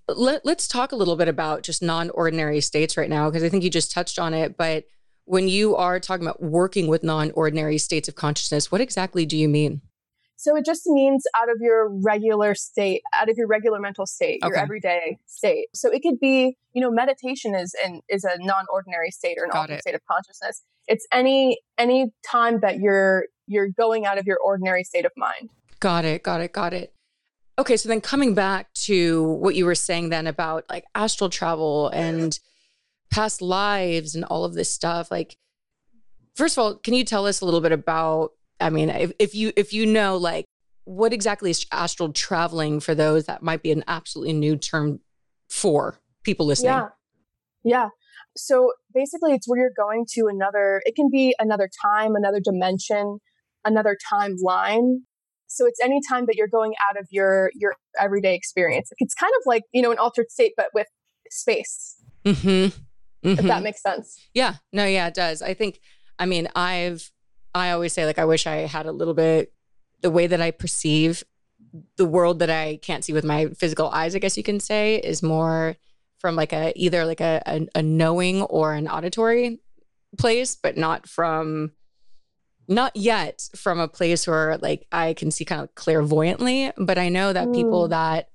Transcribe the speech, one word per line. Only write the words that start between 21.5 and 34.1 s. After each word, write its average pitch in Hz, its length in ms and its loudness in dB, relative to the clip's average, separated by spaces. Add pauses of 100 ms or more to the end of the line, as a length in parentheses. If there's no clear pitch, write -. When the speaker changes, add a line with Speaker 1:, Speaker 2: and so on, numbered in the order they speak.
Speaker 2:
any 247 340 2 (140)
time 233 340 2
that 196 180 0
you're, 190 480 4 (200)
you're 202 220 0
going 226 380 0
out 196 120 0
of 190 80 -4
your 190 160 0
ordinary 185 420 0
state 175 200 -2
of - 120 0
mind. 226 340 -6 (300)
Speaker 1:
Got 170 260 2
it. 160 160 -2
Got 175 180 -2
it. 170 120 -8
Got 175 220 -4
it. 175 180 -10 (680)
Okay. 262 200 2
So 214 100 -6
then 220 140 0
coming 269 320 2
back 196 400 -2
to 170 480 2
what 160 320 0
you 180 100 2
were 170 120 2
saying 170 340 -2
then 160 160 -2
about, 160 420 -4
like, - 160 -10 (100)
astral 208 360 -2
travel 156 580 0
and 165 500 -2 (720)
past 214 300 -2
lives 180 720 -2